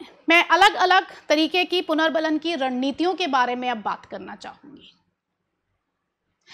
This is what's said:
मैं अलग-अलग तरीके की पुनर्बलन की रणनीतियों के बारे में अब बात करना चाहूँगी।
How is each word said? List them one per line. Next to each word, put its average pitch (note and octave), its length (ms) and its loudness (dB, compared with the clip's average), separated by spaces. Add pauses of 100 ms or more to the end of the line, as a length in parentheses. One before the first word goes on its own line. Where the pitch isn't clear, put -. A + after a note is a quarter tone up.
(300)
मैं E4 180 4
अलग-अलग F#4 800 2
तरीके D#4+ 380 2
की F4+ 160 -2
पुनर्बलन D#4 560 -2
की E4 180 -4
रणनीतियों C4+ 600 -2
के F4 120 -4
बारे B3 280 0
में B3 140 -6
अब A3+ 120 -6
बात G3 240 -8
करना G3 300 -16
चाहूँगी। - 580 -20 (1600)